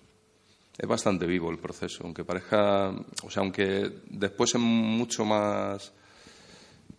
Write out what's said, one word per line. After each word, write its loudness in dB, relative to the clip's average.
Es -4
bastante 0
vivo 0
el -6
proceso, -10
aunque -10
parezca, 2
o -16
sea, 0
aunque 2
después 0
es 2
mucho 2
más 0